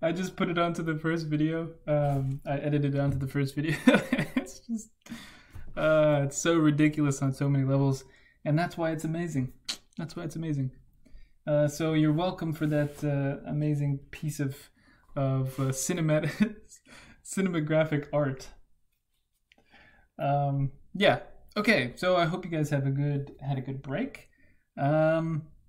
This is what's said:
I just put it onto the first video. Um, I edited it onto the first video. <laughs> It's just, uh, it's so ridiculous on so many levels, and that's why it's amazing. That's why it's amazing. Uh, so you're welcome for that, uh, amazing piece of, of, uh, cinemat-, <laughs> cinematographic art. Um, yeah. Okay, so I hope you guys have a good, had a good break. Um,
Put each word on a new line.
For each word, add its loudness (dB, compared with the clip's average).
I 0
just -4
put 0
it 0
onto 0
the -2
first -2
video. 0
Um, 0
I -2
edited 0
it 2
onto 0
the -2
first -2
video. -2
<laughs> -
It's -6
just, -8
uh, 4
it's -6
so 4
ridiculous 4
on 2
so 0
many 2
levels, 2
and 2
that's 0
why 0
it's -4
amazing. -4
That's -8
why -8
it's -8
amazing. -4
Uh, 4
so -2
you're 4
welcome -2
for -2
that, -2
uh, -2
amazing 0
piece -8
of, -6
of, -2
uh, 0
cinemat-, 0
<laughs> -20
cinematographic 0
art. -2
Um, 0
yeah. 6
Okay, 2
so 2
I 4
hope -4
you -8
guys 0
have 0
a 2
good, -2
had -2
a -4
good -8
break. -8
Um, 0